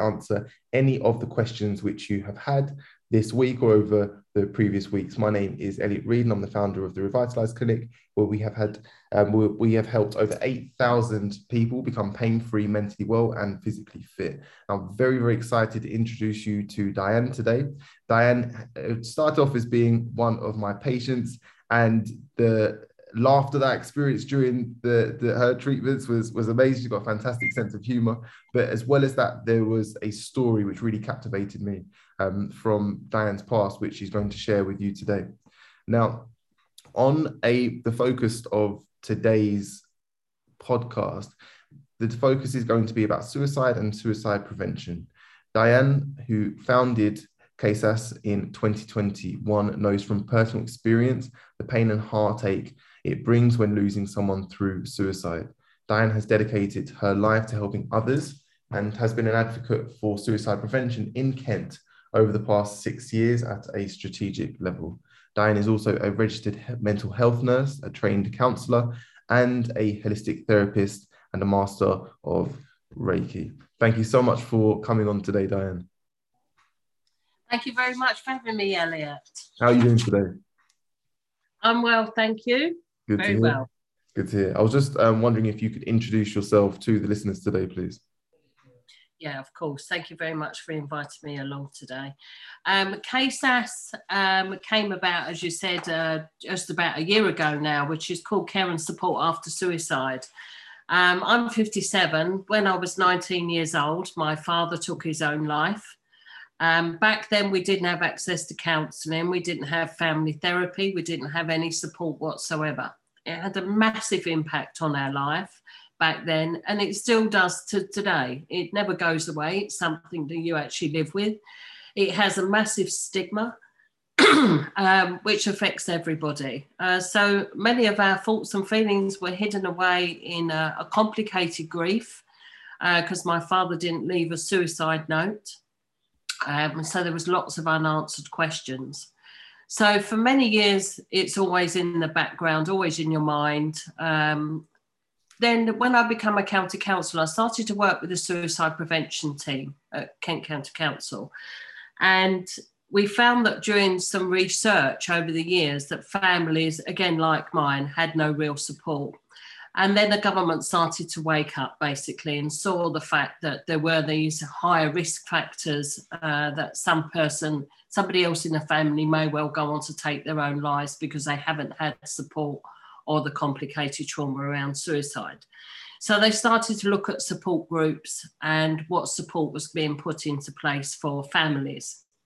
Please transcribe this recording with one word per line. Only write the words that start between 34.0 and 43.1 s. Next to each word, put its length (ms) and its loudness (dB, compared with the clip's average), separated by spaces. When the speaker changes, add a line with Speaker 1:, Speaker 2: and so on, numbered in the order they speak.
Speaker 1:
going 180 -2
to 80 -8
share 280 0
with 180 -6
you 100 -2
today. 340 -4
Now, 400 0
on 480 2
a, 420 2
the 80 0
focus 600 0
of 300 0
today's 840 0
podcast, 680 -4
the 100 0
focus 440 2
is 100 -2
going 200 4
to 80 -4
be 120 2
about 200 0